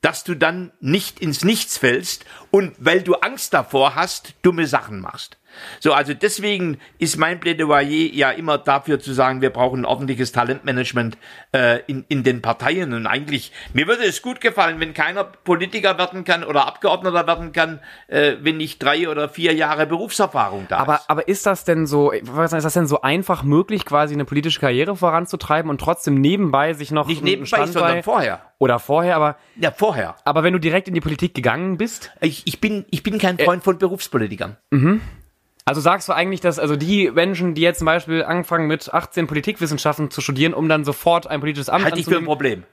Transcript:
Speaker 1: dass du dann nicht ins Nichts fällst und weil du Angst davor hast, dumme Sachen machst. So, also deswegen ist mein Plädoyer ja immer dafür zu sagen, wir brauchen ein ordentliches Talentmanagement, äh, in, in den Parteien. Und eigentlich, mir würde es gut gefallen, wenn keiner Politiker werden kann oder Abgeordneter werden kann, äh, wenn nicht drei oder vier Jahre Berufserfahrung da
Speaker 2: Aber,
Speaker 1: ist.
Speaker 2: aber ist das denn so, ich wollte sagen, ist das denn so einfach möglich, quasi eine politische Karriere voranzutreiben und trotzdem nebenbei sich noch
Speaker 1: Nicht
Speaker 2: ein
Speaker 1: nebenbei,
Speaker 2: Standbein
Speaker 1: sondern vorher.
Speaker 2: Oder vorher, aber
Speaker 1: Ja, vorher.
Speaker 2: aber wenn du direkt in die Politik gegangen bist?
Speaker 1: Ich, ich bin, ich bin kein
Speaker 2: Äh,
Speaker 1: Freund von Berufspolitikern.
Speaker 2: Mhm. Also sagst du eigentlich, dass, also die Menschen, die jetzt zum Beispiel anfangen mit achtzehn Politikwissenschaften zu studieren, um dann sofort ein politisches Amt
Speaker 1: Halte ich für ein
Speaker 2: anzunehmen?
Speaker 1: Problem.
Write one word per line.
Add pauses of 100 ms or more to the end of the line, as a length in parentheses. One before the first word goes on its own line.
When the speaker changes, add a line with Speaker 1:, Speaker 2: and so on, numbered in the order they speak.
Speaker 1:
dass
du
dann
nicht
ins
Nichts
fällst (260)
und
weil
du
Angst
davor
hast,
dumme
Sachen
machst. (400)
So,
also
deswegen (200)
ist
mein
Plädoyer
ja
immer
dafür
zu
sagen,
wir
brauchen
ein
ordentliches
Talentmanagement, (360)
äh,
in,
in
den
Parteien.
Und
eigentlich, (200)
mir
würde
es
gut
gefallen,
wenn
keiner
Politiker
werden
kann
oder
Abgeordneter
werden
kann, (300)
äh,
wenn
nicht
drei
oder
vier
Jahre
Berufserfahrung
da
Speaker 2:
Aber,
Speaker 1:
ist.
Speaker 2:
aber
ist
das
denn
so,
ich
wollte
sagen,
ist
das
denn
so
einfach
möglich,
quasi
eine
politische
Karriere
voranzutreiben
und
trotzdem
nebenbei
sich
noch
Speaker 1:
Nicht
Speaker 2:
ein
Speaker 1:
nebenbei,
Speaker 2:
Standbein
Speaker 1:
sondern
vorher. (180)
Speaker 2:
Oder
vorher,
aber (180)
Speaker 1:
Ja,
vorher.
Speaker 2:
aber
wenn
du
direkt
in
die
Politik
gegangen
bist? (120)
Speaker 1:
Ich,
ich
bin,
ich
bin
kein
Speaker 2:
Äh,
Speaker 1:
Freund
von
Berufspolitikern. (140)
Speaker 2:
Mhm. (640)
Also
sagst
du
eigentlich,
dass,
also
die
Menschen,
die
jetzt
zum
Beispiel
anfangen
mit
achtzehn
Politikwissenschaften
zu
studieren,
um
dann
sofort
ein
politisches
Amt
Speaker 1:
Halte
ich
für
ein
Speaker 2:
anzunehmen?
Speaker 1:
Problem. (100)